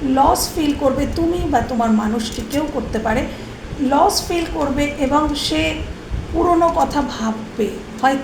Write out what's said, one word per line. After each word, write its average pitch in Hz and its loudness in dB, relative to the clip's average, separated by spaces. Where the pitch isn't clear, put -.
লস 269 4
ফিল 294 2
করবে, 269 2
তুমি 339 2
বা 294 2
তোমার 233 0
মানুষটি, 220 0
কেউ 294 0
করতে 226 -4
পারে, 220 0
লস 294 4
ফিল 339 0
করবে। 285 0
এবং 294 2
সে 311 0
পুরনো 339 4
কথা 294 0
ভাববে, 220 -4
হয় 269 4